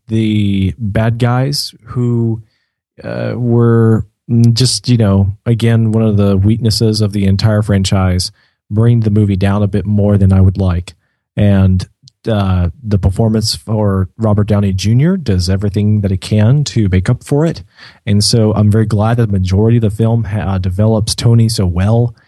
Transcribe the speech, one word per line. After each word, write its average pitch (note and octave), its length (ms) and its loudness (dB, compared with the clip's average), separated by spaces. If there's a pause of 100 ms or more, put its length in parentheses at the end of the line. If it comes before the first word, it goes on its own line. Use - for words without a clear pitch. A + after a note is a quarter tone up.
the G#2 680 0
bad A2 400 -2
guys B2+ 560 -2 (120)
who, A#2 560 -2 (600)
uh, A#2 360 -6
were A#2 680 2 (460)
just, B2 380 -2
you B2 80 2
know, G2 340 2 (140)
again, A2+ 480 0
one A2 100 0
of G#2+ 140 2
the G2+ 180 2
weaknesses A2 640 0
of G2+ 140 -2
the G2+ 120 -2
entire G#2 360 2
franchise, F#2+ 720 0 (360)
bring A#2 300 2
the A2 120 0
movie G2+ 260 2
down G2 260 0
a G2+ 40 0
bit G2 180 -4
more G#2 320 2
than G2 160 4
I F#2+ 80 4
would F#2+ 160 2
like. F2 360 -4 (440)
And, F#2+ 500 2 (400)
uh, F#2+ 420 -2 (140)
the G2+ 160 -2
performance A2 560 -2
for G2+ 600 -2
Robert G#2 300 0
Downey G2+ 260 0
Junior A#2+ 420 0
does F#2 340 -2
everything G#2 520 -2
that G2 100 -2
it F#2 80 -2
can A#2 460 0
to G#2+ 240 -2
make F#2 200 0
up B2 140 -2
for D3 220 0
it. - 180 -6 (420)
And G#2 160 0
so G#2+ 320 2
I'm G#2+ 160 2
very G#2+ 180 2
glad G#2+ 280 0
that A#2 120 0
the G2+ 40 -4
majority G2 460 0
of A2+ 60 0
the G#2 60 0
film A2+ 360 -2
ha-, G2 300 -4
uh, - 20 -2
develops G#2+ 580 -2
Tony A#2 320 2
so A2 180 -2
well G#2+ 480 0 (140)